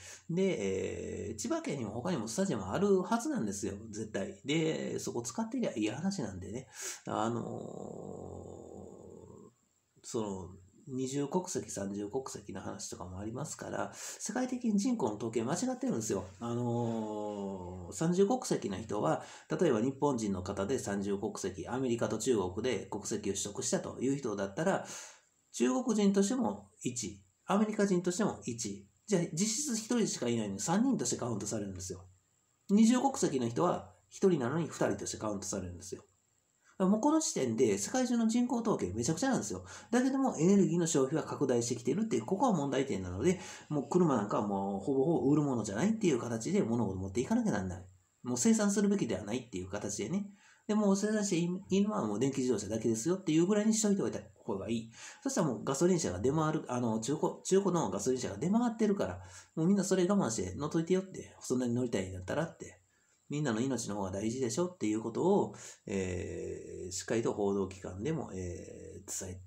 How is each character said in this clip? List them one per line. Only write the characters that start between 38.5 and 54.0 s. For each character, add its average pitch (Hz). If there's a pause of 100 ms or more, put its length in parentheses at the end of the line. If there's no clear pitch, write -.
統 202
計 90
め 113
ち 160
ゃ -
く 160
ち 262
ゃ 269
な 247
ん -
で -
す -
よ。 92 (280)
だ 247
け 262
ど 269
も 269
エ 151
ネ 196
ル 190
ギ 156
ー 175
の 165
消 139
費 143
は 139
拡 127
大 120
し 117
て 127
き 120
て 131
る 185
っ -
て 220
い -
う、 113
こ 190
こ 262
は 226
問 139
題 131
点 95
な 90
の 92
で、 180 (300)
も 147
う 127
車 175
な 104
ん -
か 151
は 107
も 98
う -
ほ 135
ぼ 135
ほ 156
ぼ 127
売 151
る 151
も 139
の 113
じ 101
ゃ 95
な 127
い 214
っ -
て 220
い 156
う 120
形 117
で 190
物 113
を 95
持 95
っ -
て 120
い 127
か 220
な 247
き 214
ゃ -
な 98
ん 92
な 90
い。 - (380)
も 123
う -
生 226
産 208
す 202
る 202
べ 202
き 170
で 110
は -
な -
い 127
っ -
て 95
い 90
う 90
形 101
で 104
ね。 196 (400)
で、 214
も 208
う 196
生 208
産 214
し 202
て 180
い 180
い 202
の 208
は 202
も 104
う 104
電 135
気 -
自 127
動 107
車 98
だ 113
け 117
で 113
す 113
よ 180
っ -
て 156
い 156
う 170
ぐ 190
ら 208
い -
に 220
し 220
と 208
い 196
て 190